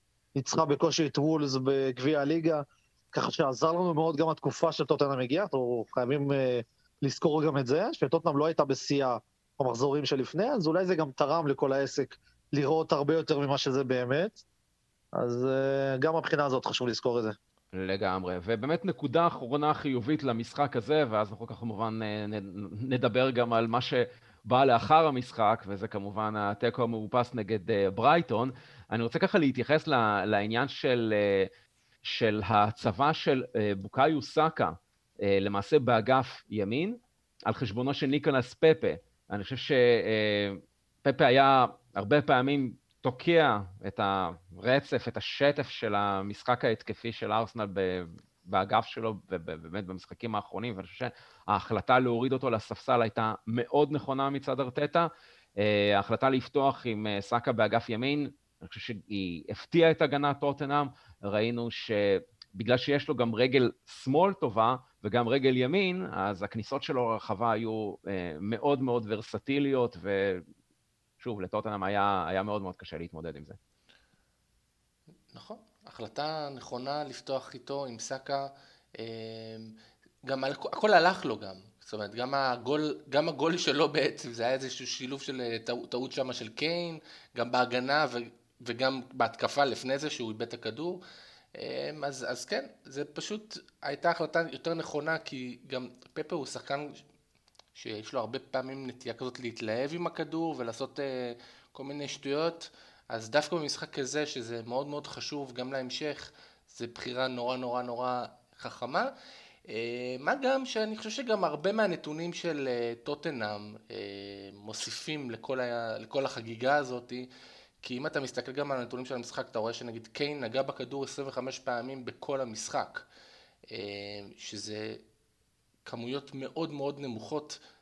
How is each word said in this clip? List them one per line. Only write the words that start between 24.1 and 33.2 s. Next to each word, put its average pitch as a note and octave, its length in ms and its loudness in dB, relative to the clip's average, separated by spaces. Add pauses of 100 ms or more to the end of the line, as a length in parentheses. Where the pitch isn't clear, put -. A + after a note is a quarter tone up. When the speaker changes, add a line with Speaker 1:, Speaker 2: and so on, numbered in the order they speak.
Speaker 2:
לאחר C3+ 420 8
המשחק, A#2 600 2
וזה G2 220 -6
כמובן G#2 480 -4
התיקו G#2+ 460 0
המאופס A#2 520 0
נגד, G#2 360 -2
אה, G2 200 4
ברייטון. B2+ 600 4 (400)
אני A2+ 120 0
רוצה A#2 160 -2
ככה G3 200 4
להתייחס C#3+ 480 4
ל-, G#2+ 380 4
לעניין G#2+ 440 2
של, A#2+ 480 2
אה, G2+ 280 4 (580)
של G#2+ 420 0
ההצבה G#2+ 680 4
של, C3+ 300 2 (120)